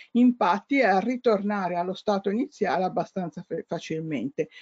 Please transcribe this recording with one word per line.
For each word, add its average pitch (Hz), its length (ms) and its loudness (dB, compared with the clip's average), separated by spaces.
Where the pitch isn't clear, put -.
impatti 240 640 2
e 247 60 4
a 190 140 4
ritornare 208 760 0
allo 180 180 -2
stato 202 360 -2
iniziale 185 560 -2
abbastanza 175 600 -6
fe-, - 220 -8
facilmente. 156 800 -6